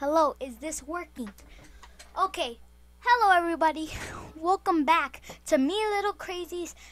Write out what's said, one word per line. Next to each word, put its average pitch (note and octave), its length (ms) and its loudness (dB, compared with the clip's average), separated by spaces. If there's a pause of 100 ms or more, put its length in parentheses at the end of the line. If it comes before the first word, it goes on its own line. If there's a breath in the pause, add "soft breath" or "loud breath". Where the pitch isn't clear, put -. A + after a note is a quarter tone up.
hello, D4 400 2
is B3 160 -10
this D#4 260 -10
working? D#4+ 460 -10 (880 loud breath)
Okay, E4+ 400 -4 (420)
hello A4+ 360 6
everybody. D#4+ 540 0 (240 loud breath)
<laughs> - 200 -16
Welcome E4 520 0
back D#4 340 2 (240 loud breath)
to D4+ 140 2
me C#4+ 160 2 (160)
Little G4+ 240 -2
Crazy's F4 600 -10 (180 loud breath)